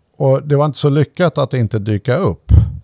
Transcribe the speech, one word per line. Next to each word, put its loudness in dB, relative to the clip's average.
och 0
det 0
var 2
inte -4
så 0
lyckat 0
att -4
inte -2
dyka -2
upp. -2